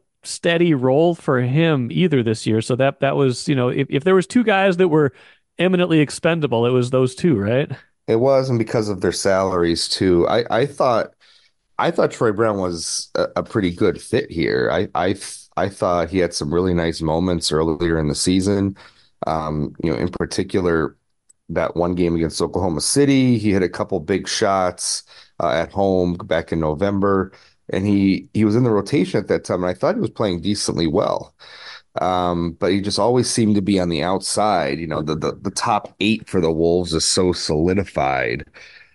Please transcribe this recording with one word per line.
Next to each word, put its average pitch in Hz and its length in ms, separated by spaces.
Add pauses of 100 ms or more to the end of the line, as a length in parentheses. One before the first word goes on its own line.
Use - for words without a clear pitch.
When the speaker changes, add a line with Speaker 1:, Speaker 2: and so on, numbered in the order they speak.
(240)
Speaker 1:
steady 170 500
role 143 420
for 131 260
him 135 500
either 151 320
this 110 220
year. 110 160
So 123 160
that, 135 240
that 139 140
was, 135 320
you 151 80
know, 123 140
if, 139 200
if 139 140
there 185 120
was 180 120
two 247 160
guys 196 340
that 185 100
were 151 260 (460)
eminently 180 400
expendable, 147 640
it 120 60
was 123 180
those 127 260
two, 160 220
right? 113 340 (360)
Speaker 2:
It 113 100
was, 131 320
and 120 100
because 107 300
of 95 120
their 92 100
salaries 92 760
too. 87 400
I, 117 220
I 120 160
thought, 123 480 (680)
I 147 120
thought 175 200
Troy 120 200
Brown 107 280
was 87 560
a, 85 120 (100)
a 90 60
pretty 92 280
good 87 300
fit - 300
here. 60 400
I, 90 240
I, 92 180
th-, - 340 (100)
I 95 120
thought 87 400
he 92 100
had 85 140
some 76 200
really 90 200
nice 85 280
moments 82 500
earlier 80 460
in 76 120
the 71 60
season. 98 600 (500)
Um, 78 480 (100)
you 82 80
know, 65 60
in 71 120
particular, 85 880 (520)
that 82 260
one 87 200
game 85 200
against 82 260
Oklahoma 87 400
City, 135 560
he 107 140
hit 95 120
a 87 60
couple 101 300
big 87 280
shots, 95 760 (360)
uh, - 120
at 82 200
home 92 440
back 85 360
in 82 80
November, 95 720 (380)
and 98 180
he, 98 460
he 107 100
was 107 120
in 123 80
the 120 80
rotation 139 480
at 95 100
that 85 160
time, 90 180
and 90 60
I 92 40
thought 156 220
he 247 60
was - 80
playing 92 320
decently 87 460
well. 57 460 (680)
Um, 87 520
but 90 180
he 98 100
just 95 180
always 117 300
seemed 107 260
to 104 60
be 95 180
on 87 100
the 78 140
outside. 90 760
You 82 80
know, 76 140
the, 78 140
the, 78 180
the - 180
top - 480
eight 110 280
for 95 140
the 82 100
Wolves 85 420
is 80 120
so 92 280
solidified. 73 1120 (500)